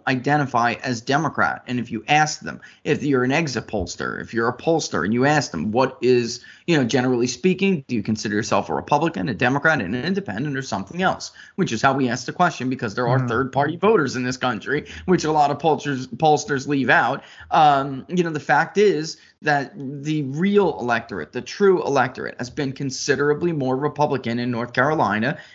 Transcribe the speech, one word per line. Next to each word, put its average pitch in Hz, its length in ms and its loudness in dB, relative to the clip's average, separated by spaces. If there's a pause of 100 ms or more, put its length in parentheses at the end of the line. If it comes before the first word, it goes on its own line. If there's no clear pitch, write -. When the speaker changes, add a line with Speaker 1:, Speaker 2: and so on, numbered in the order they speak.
Speaker 1:
identify 127 760 2
as 120 180 -4
Democrat. 117 680 0
And 123 120 -2
if 117 120 -8
you 110 160 -6
ask 151 320 2
them, 73 200 -12 (240)
if - 200 0
you're 135 200 2
an 127 80 2
exit 139 360 -2
pollster, 64 520 -6
if 78 140 -12
you're 113 160 0
a 120 80 -6
pollster 147 460 0
and 101 100 0
you 123 120 2
ask 147 260 2
them, 85 200 -4
What 131 300 0
is 120 420 2 (240)
you 170 100 4
know, 135 60 2
generally 123 440 2
speaking, 185 600 0
do 123 80 -4
you 104 80 -2
consider 107 320 -2
yourself 101 340 0
a 80 40 -2
Republican, 156 560 -2
a 117 40 -4
Democrat, 139 480 2
an 90 120 -4
independent, 143 640 -4
or 135 40 -6
something 120 400 -6
else? - 300 0 (240)
Which 190 160 -2
is 113 100 -4
how 135 120 4
we 131 160 0
ask 123 160 -4
the 147 80 -8
question, 147 360 0
because 123 260 -4
there 123 120 0
are 127 100 4
Speaker 2:
Mm-hmm. 127 100 0
Speaker 1:
third-party 135 500 0
voters 170 380 2
in 127 80 -2
this 127 140 -4
country, 127 500 -4 (180)
which 180 180 4
a 156 80 0
lot 147 200 4
of 143 80 -4
pollsters, 143 480 0
pollsters 143 600 0
leave 135 220 0
out. 143 340 4 (280)
Um, 143 580 4
you 175 140 0
know, 165 80 -2
the 151 80 -4
fact 151 380 2
is 165 400 2 (240)
that 143 340 0
the 143 480 -4
real 165 560 2
electorate, 113 520 -2
the 123 100 -6
true 190 440 4
electorate, 127 540 0
has 127 100 -6
been 135 220 -4
considerably 143 800 0
more 131 260 -2
Republican 143 600 -2
in 123 100 -2
North 117 240 -4
Carolina 127 640 2 (180)